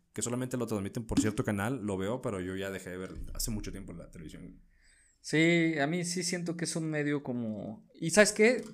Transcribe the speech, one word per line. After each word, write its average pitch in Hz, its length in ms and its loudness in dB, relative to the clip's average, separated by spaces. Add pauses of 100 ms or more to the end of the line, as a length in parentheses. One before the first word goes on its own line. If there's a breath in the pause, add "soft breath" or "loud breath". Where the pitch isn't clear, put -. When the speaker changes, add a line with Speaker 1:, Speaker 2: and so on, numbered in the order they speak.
(140)
Speaker 1:
que - 80 -6
solamente 123 360 -2
lo 117 100 -2
transmiten 107 380 -2
por - 160 2
cierto 107 240 2
canal, 107 380 0
lo 101 140 -2
veo, 107 240 -2
pero 104 200 -2
yo 92 160 -4
ya 95 120 -4
dejé 95 220 -8
de 90 60 -8
ver 92 180 -8 (180)
hace - 160 -4
mucho 107 220 -4
tiempo 90 220 -10
la 85 180 -14
televisión. 87 480 -14 (640 soft breath)
Speaker 2:
Sí, 165 580 4
a 139 80 4
mí 170 180 0
sí 175 180 -2
siento 175 340 -2
que 156 80 -2
es 156 100 -4
un 160 140 0
medio 147 340 0
como... 117 720 -4
¿y 165 160 0
sabes 202 200 8
qué? 226 320 4 (100)